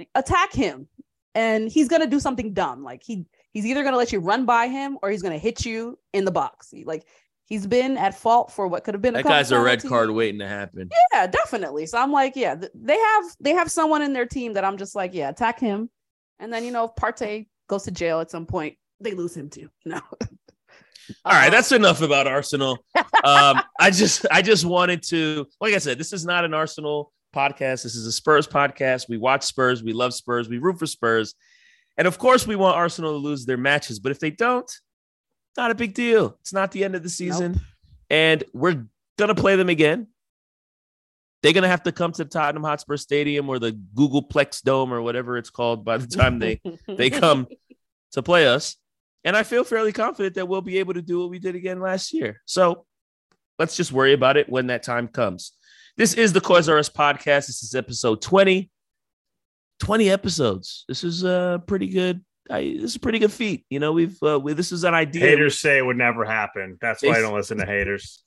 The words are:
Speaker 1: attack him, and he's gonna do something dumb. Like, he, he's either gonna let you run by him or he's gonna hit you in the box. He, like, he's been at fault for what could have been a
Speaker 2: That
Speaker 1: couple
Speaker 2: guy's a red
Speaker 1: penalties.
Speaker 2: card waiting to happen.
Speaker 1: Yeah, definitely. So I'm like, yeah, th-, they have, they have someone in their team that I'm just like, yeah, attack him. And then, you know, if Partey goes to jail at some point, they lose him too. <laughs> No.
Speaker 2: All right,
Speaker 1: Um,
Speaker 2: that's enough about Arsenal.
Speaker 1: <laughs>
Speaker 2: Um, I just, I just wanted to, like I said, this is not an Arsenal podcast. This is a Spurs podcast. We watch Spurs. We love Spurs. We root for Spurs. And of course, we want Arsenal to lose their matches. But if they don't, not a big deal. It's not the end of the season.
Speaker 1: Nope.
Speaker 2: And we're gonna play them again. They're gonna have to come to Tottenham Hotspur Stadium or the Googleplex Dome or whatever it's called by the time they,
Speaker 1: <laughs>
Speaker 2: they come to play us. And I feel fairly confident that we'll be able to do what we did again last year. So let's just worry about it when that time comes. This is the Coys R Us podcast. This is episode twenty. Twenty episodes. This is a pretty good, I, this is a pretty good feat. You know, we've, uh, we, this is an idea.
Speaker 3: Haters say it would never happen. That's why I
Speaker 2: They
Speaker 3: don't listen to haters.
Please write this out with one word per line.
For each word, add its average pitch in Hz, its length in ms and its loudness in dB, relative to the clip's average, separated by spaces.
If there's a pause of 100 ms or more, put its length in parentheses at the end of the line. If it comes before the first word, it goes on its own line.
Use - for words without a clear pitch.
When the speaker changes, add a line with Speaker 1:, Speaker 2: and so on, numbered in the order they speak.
(140)
Speaker 1:
attack 359 400 -2
him, 147 340 -4 (460)
and 220 360 0
he's 294 180 2
gonna 320 200 2
do 269 120 0
something 240 340 -4
dumb. 143 300 -4
Like, 127 200 -16
he, 196 220 -10 (260)
he's 214 140 -6
either 262 180 -2
gonna 269 140 0
let 247 140 0
you 208 80 -2
run 208 260 0
by 233 220 2
him 277 340 -8
or 196 80 -4
he's 202 120 -4
gonna 170 160 -6
hit 220 280 -4
you 226 320 -8 (160)
in 196 120 0
the 190 60 0
box. - 400 -6
He, - 140 -20
like, 160 200 -10 (400)
he's 208 220 -8
been 254 300 0
at 196 200 -2
fault 240 340 2
for 196 160 -4
what 175 160 -6
could 214 120 -6
have 202 60 -8
been 240 140 0
a - 40 -2
Speaker 2:
That - 40 -4
Speaker 1:
couple - 140 4
Speaker 2:
guy's 131 140 2
a 127 80 4
red 123 200 2
Speaker 1:
penalties. 254 100 -12
Speaker 2:
card 117 220 2
waiting 107 280 -2
to 101 80 -10
happen. 98 420 -10 (240)
Speaker 1:
Yeah, 185 140 2
definitely. 185 580 -4
So 165 140 -6
I'm 269 120 0
like, 269 240 0
yeah, 240 200 -2
th-, 175 180 -12
they 247 240 -2
have, 427 260 2 (160)
they 285 140 0
have 339 160 2
someone 311 320 0
in 285 120 -2
their 247 120 -2
team 240 280 -8
that 196 120 -2
I'm 196 120 -2
just 196 180 -12
like, 185 180 -6
yeah, 147 160 -4
attack 226 300 -2
him. 220 300 -2 (500)
And 220 120 -14
then, 233 120 -6
you 240 80 -8
know, 233 140 -2
if 226 100 -12
Partey 220 520 -6 (200)
goes 196 160 -4
to - 80 -10
jail 165 280 -2
at 160 120 -8
some 165 160 -10
point, 165 300 -6 (220)
they 208 120 -8
lose 175 240 -8
him 147 140 -12
too. - 280 -20
<laughs> - 80 -20
No. 160 140 -10 (1200)
Speaker 2:
All 196 100 4
right, 139 160 8
Speaker 1:
Um, - 20 6
Speaker 2:
that's 233 200 4
enough 190 300 6
about 143 260 2
Arsenal. 135 560 -2 (120)
Speaker 1:
<laughs> - 0 - (280)
Speaker 2:
Um, 143 360 8 (200)
I 180 100 8
just, 190 400 2
I 180 140 4
just 180 220 2
wanted 175 440 2
to, 156 380 -2 (120)
like 208 140 0
I 190 60 0
said, 135 180 -4
this - 160 -10
is 170 120 -8
not 175 200 0
an 160 80 -4
Arsenal 151 580 -6 (240)
podcast. 139 460 -2
This 117 140 -10
is 113 100 -10
a 117 60 -6
Spurs 151 360 2
podcast. 139 640 -2
We 117 80 -4
watch 131 260 0
Spurs. 127 400 0
We 113 100 -4
love 123 200 -2
Spurs. 120 340 -4
We 120 120 -8
root 170 180 -2
for 165 80 -6
Spurs. 113 480 -2 (640)
And 160 100 2
of 175 120 0
course, 254 260 4
we 220 100 -2
want 190 220 4
Arsenal 170 360 -2
to 151 40 -4
lose 143 300 -6
their 127 100 0
matches. 135 420 0
But 131 120 -2
if 139 80 -6
they 156 100 -4
don't, 247 420 -2 (840)
not 247 140 -2
a 226 40 0
big 220 200 -6
deal. 226 460 2
It's - 120 -14
not 196 180 -2
the 196 120 -4
end 196 100 -4
of 180 80 -6
the 170 80 -10
season. 175 440 -4
Speaker 1:
Nope. - 80 0 (500)
Speaker 2:
And 156 320 4 (100)
we're 135 320 -2 (320)
gonna 208 160 2
play 190 220 4
them 185 140 4
again. 160 360 2 (1400)
They're 156 120 6
gonna 185 140 4
have 180 160 2
to 175 80 -2
come 170 200 -2
to 160 140 -8
Tottenham 151 380 -2
Hotspur 147 340 -4
Stadium 147 520 -2
or 131 80 -4
the 117 140 -2 (240)
Googleplex 139 640 0
Dome 131 320 0
or 117 80 -4
whatever 120 360 -4
it's 117 120 -10
called 117 340 -4
by 113 140 -2
the 127 100 -6
time 127 300 2
they, 113 240 -4 (140)
Speaker 1:
<laughs> - 120 -20
Speaker 2:
they 135 220 0
come 156 380 2 (640)
to 135 100 -4
play 170 260 4
us. 127 280 0 (480)
And 180 120 0
I 220 60 2
feel 240 220 -2
fairly 220 280 -2
confident 214 440 -4
that 185 120 -6
we'll 190 140 -4
be 185 160 -6
able 190 160 -2
to 175 80 -6
do 175 200 -4
what 175 100 -6
we 180 80 -14
did 185 160 -8
again 180 240 -8
last 190 340 -6
year. 107 320 -6
So 170 400 2 (720)
let's 160 200 -4
just 170 160 -2
worry 135 200 6
about 131 240 4
it 147 120 2
when 127 180 -2
that 123 160 -4
time 120 240 -4
comes. 101 460 -6 (440)
This 226 160 4
is 220 200 4
the 185 80 4
Coys 170 260 6
R 160 100 4
Us 151 120 0
podcast. 143 580 2
This - 160 -12
is - 100 -12
episode 123 480 -2
twenty. 190 480 4 (1080)
Twenty 214 300 2
episodes. 156 800 -2
This - 160 -8
is 175 200 -4
a 180 440 0
pretty 196 200 -2
good, 185 360 -2 (260)
I, - 120 -4 (180)
this 233 120 -6
is - 40 -8
a - 40 -12
pretty 226 200 -2
good 208 120 4
feat. 208 380 -4
You 135 100 -6
know, 151 120 0
we've, 170 320 0
uh, 151 160 2
we, 143 140 -4
this 170 180 -4
is 175 120 -4
an 175 100 2
idea. 160 320 0
Speaker 3:
Haters 147 340 4
say 143 180 4
it 131 80 2
would 123 120 0
never 120 260 0
happen. 101 560 -6
That's 113 240 -4
why 135 60 4
I 117 60 4
Speaker 2:
They 113 60 4
Speaker 3:
don't 110 120 0
listen 104 240 -4
to 98 80 -4
haters. 101 600 -4